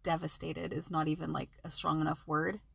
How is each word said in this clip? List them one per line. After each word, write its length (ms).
Devastated 680
is 180
not 180
even, 240
like, 180
a 60
strong 320
enough 240
word. 340